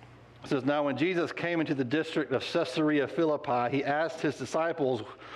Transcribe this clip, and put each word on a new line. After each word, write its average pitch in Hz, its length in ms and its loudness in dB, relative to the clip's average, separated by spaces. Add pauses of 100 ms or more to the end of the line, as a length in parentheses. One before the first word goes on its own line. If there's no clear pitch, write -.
(440)
It - 60 -16
says, 131 160 0
"Now 147 200 4
when 135 120 0
Jesus 170 340 2
came 170 280 -2
into 156 160 0
the 131 80 0
district 147 480 -2
of 123 120 0
Caesarea 151 640 0
Philippi, 139 640 0
he 135 140 0
asked 151 380 -2
his 143 160 0
disciples, 135 680 0 (320)